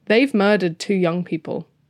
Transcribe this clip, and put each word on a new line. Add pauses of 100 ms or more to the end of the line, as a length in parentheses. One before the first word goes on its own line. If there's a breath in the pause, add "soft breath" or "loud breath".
they've
murdered
two
young
people, (220)